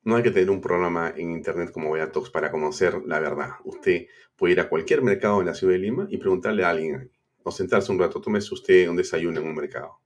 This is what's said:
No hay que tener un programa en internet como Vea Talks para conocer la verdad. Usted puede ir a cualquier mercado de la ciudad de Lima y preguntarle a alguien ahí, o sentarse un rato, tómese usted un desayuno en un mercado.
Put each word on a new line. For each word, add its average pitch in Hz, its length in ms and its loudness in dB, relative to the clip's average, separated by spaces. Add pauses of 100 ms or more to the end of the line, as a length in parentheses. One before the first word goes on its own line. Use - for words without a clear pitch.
No 113 140 0
hay 120 80 4
que 117 80 4
tener 95 180 4
un 95 100 2
programa 87 560 0
en 85 140 -6
internet 85 420 -6
como 78 200 -4
Vea 78 200 -2
Talks - 200 -6
para 82 180 -2
conocer 80 560 0
la 78 140 -2
verdad. 73 320 -4 (120)
Usted - 440 0 (280)
puede - 180 4
ir 180 60 6
a 175 100 -2
cualquier 135 340 2
mercado 104 360 2
de 92 60 0
la 87 80 -2
ciudad 92 200 2
de 92 60 2
Lima 127 300 -2
y 202 80 -6
preguntarle 104 460 0
a 87 80 2
alguien 80 240 -2
ahí, 65 160 -14 (320)
o 87 80 -6
sentarse 98 400 0
un 95 80 0
rato, 85 220 0
tómese 104 320 -4
usted 92 340 6
un 85 80 -2
desayuno 85 440 -2
en 76 60 -6
un 80 80 -6
mercado. 73 520 -10